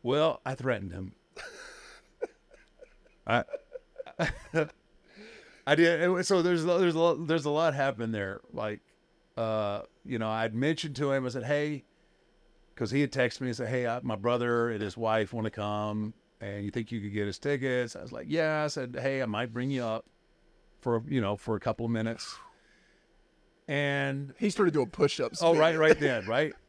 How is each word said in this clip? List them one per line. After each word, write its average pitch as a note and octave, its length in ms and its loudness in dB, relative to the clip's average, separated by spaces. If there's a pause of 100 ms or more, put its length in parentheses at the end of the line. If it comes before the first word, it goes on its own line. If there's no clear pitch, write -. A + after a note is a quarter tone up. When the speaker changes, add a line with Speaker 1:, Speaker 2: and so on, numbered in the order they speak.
Speaker 1:
Well, C#3+ 440 2
I C3 100 -4
threatened G#2+ 380 -4
him. F#2+ 200 -10 (220)
<laughs> - 1900 -18
I, A#2 160 2 (760)
<laughs> E3+ 60 0 (1400)
I D3 80 4
did. E3+ 260 6
It F3+ 60 4
was, F3+ 200 2
so F#3 140 4
there's, E3+ 220 2
there's F3 320 4
a E3 40 2
lot, E3 280 4
there's D#3 180 2
a D3 40 0
lot D#3 240 2
happened A#2+ 400 -2
there. G2 260 -4 (140)
Like, G#2+ 260 -6 (560)
uh, G#2+ 460 -2 (240)
you B2 120 -4
know, A2 120 -2
I'd A2 260 -2
mentioned D3 400 -2
to C#3 160 0
him, C3+ 140 0
I B2 40 -4
said, A#2+ 140 -6
"Hey," D3 400 -2 (920)
'cause A2+ 160 -4
he C#3+ 100 2
had C#3 100 0
texted B2 300 0
me B2+ 60 -4
and A#2+ 100 -4
said, A#2+ 100 -4
"Hey, B2 180 0
I, A#2 160 -2
my A2 140 -2
brother A#2+ 560 2
and G#2 100 -4
his G2+ 140 -4
wife A2 380 0
wanna A2 180 -2
come, G#2 640 -4 (260)
and G2+ 240 -8
you G2+ 80 -4
think A2+ 200 -6
you A2 100 -4
could G2+ 120 -6
get G#2 140 -2
us F#2+ 100 -6
tickets?" B2+ 600 -2
I - 40 -12
was B2+ 120 -14
like, - 160 -10
"Yeah." D#3 340 0
I D3+ 40 -2
said, B2+ 320 -6
"Hey, C3+ 220 0
I B2+ 40 0
might A2 280 -2
bring B2+ 180 -2
you B2+ 120 -2
up A2+ 220 -4 (760)
for, A#2 280 0
you C3+ 140 0
know, G2+ 140 0
for A2 220 -4
a - 20 -4
couple A2+ 260 -2
of A#2 60 -2
minutes." A2+ 460 -4 (1300)
And C#3 680 -2
Speaker 2:
He A3 120 2
started F3+ 240 4
doing C3+ 160 2
push-ups, - 520 0
Speaker 1:
Oh, E3+ 100 8
Speaker 2:
man. D#3+ 100 6
Speaker 1:
right, D#3+ 160 6
right D#3 220 8
then, B2 260 0
right? C3 280 0 (160)